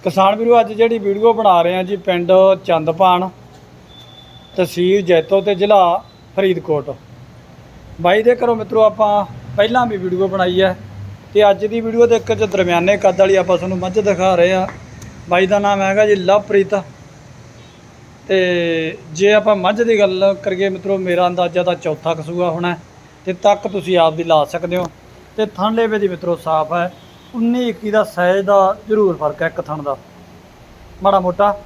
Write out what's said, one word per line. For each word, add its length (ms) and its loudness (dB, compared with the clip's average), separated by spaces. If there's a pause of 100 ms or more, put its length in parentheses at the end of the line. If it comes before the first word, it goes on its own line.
ਕਿਸਾਨ 320 2
ਵੀਰੋ, 240 2
ਅੱਜ 140 -2
ਜਿਹੜੀ 260 0
ਵੀਡੀਓ 340 0
ਬਣਾ 280 4
ਰਹੇ 140 0
ਹਾਂ 80 -2
ਜੀ, 120 -4
ਪਿੰਡ 360 -2 (340)
ਚੰਦਪਾਨ, 640 0 (1300)
ਤਹਿਸੀਲ 440 0
ਜੈਤੋ 400 2
ਤੇ 140 -2
ਜ਼ਿਲ੍ਹਾ 480 2 (320)
ਫਰੀਦਕੋਟ। 600 -2 (1040)
ਬਾਈ 220 2
ਦੇ 120 4
ਘਰੋਂ, 200 -2
ਮਿੱਤਰੋ, 260 -2
ਆਪਾਂ 440 2 (320)
ਪਹਿਲਾਂ 280 2
ਵੀ 120 -6
ਵੀਡੀਓ 300 -2
ਬਣਾਈ 340 0
ਹੈ 160 0 (560)
ਤੇ 160 6
ਅੱਜ 160 0
ਦੀ 160 -4
ਵੀਡੀਓ 260 2
ਦੇ 80 4
ਇੱਕ 180 -4
ਚ 100 -2
ਦਰਮਿਆਨੇ 540 0
ਕੱਦ 220 0
ਵਾਲੀ 160 4
ਆਪਾਂ 220 2
ਤੁਹਾਨੂੰ 200 -4
ਮੱਝ 220 -2
ਦਿਖਾ 360 0
ਰਹੇ 180 4
ਹਾਂ। 140 -2 (640)
ਬਾਈ 180 2
ਦਾ 120 2
ਨਾਮ 220 0
ਹੈਗਾ 240 2
ਜੀ 100 4
ਲਵਪ੍ਰੀਤ। 680 0 (1400)
ਤੇ 680 -2 (160)
ਜੇ 200 2
ਆਪਾਂ 220 2
ਮੱਝ 260 -2
ਦੀ 180 2
ਗੱਲ 440 2
ਕਰੀਏ, 260 -2
ਮਿੱਤਰੋ, 280 -4
ਮੇਰਾ 300 0
ਅੰਦਾਜ਼ਾ 360 -2
ਤਾਂ 120 0
ਚੌਥਾ 380 -4
ਕੁ 80 -6
ਸੂਆ 280 -4
ਹੋਣਾ 240 -4
ਹੈ 80 -10 (440)
ਤੇ 80 -6
ਤੱਕ 340 0
ਤੁਸੀਂ 300 -2
ਆਪ 160 4
ਦੀ 100 -6
ਲਾ 220 2
ਸਕਦੇ 320 -6
ਹੋ। 80 -4 (520)
ਤੇ 80 -2
ਥਣ 280 -4
ਲੇਵੇ 260 0
ਦੀ, 80 0
ਮਿੱਤਰੋ, 280 -4
ਸਾਫ਼ 380 -2
ਹੈ। 200 -4 (420)
ਉੱਨੀ 340 -2
ਇੱਕੀ 220 -8
ਦਾ 120 2
ਸਾਈਜ਼ 420 -2
ਦਾ 320 2 (100)
ਜ਼ਰੂਰ 300 0
ਫਰਕ 240 -4
ਹੈ 60 -2
ਇੱਕ 140 -6
ਥਣ 220 -10
ਦਾ, 140 -6 (1040)
ਮਾੜਾ 160 2
ਮੋਟਾ। 460 -2